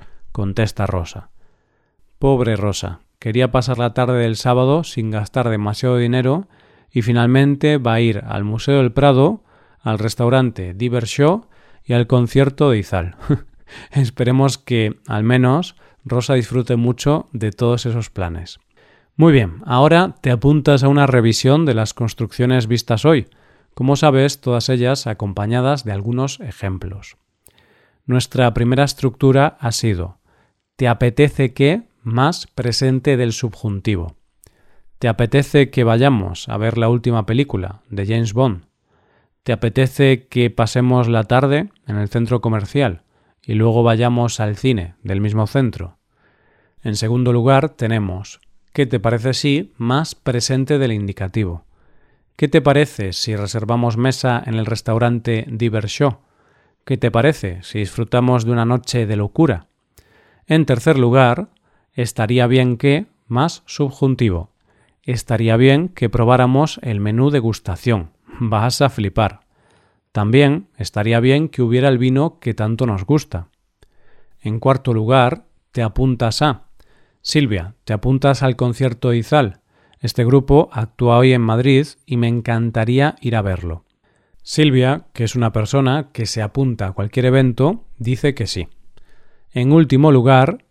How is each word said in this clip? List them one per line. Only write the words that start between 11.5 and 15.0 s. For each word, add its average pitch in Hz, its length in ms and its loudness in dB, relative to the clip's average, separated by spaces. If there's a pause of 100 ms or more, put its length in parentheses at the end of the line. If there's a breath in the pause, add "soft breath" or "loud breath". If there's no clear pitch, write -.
y 123 100 -4
al 120 140 2
concierto 135 600 2
de 113 100 2
Izal. 92 360 -6 (120)
<laughs> - 640 -8
Esperemos 131 680 0
que, 110 500 -2